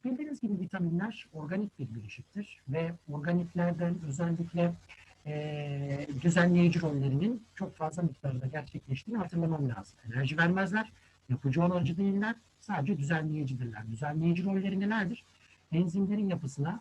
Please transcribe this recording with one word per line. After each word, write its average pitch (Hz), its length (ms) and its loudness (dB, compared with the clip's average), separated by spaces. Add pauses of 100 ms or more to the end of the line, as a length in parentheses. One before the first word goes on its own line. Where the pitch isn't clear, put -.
Bildiğiniz 285 360 -4
gibi 202 180 0
vitaminler 180 720 -2
organik 180 460 -4
bir 113 160 -6
bileşiktir 117 720 -12
ve 165 240 -2 (200)
organiklerden 170 840 0 (120)
özellikle, 170 680 0 (520)
e, 147 800 -4 (140)
düzenleyici 175 600 6
rollerinin 147 640 2 (120)
çok - 200 -6
fazla 160 280 -2
miktarda 131 440 -2
gerçekleştiğini 139 680 -6
hatırlamam 165 520 0
lazım. 101 300 -10 (120)
Enerji 135 260 -2
vermezler, 190 540 2 (380)
yapıcı 135 340 2
onarıcı 175 340 2
değiller, 202 380 0 (240)
sadece 185 380 -2
düzenleyicidirler. 135 920 -2
Düzenleyici 156 520 0
rolleri 196 360 0
nelerdir? 208 440 0 (480)
Enzimlerin 190 580 2
yapısına 160 520 -2